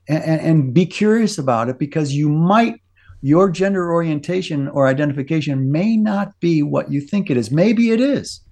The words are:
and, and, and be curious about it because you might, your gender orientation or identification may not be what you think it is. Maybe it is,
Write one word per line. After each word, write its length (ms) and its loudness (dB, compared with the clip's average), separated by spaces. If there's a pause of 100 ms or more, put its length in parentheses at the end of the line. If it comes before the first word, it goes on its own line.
and, 160 -2
and, 180 0
and 320 2
be 140 4
curious 500 0
about 320 0
it 80 -6
because 380 -4
you 120 0
might, 540 2 (400)
your 300 4
gender 420 -2
orientation 760 -2
or 180 2
identification 840 -2
may 240 0
not 440 -2
be 240 2
what 280 -2
you 100 -2
think 280 -4
it 80 0
is. 140 -2
Maybe 400 2
it 100 2
is, 400 -2 (100)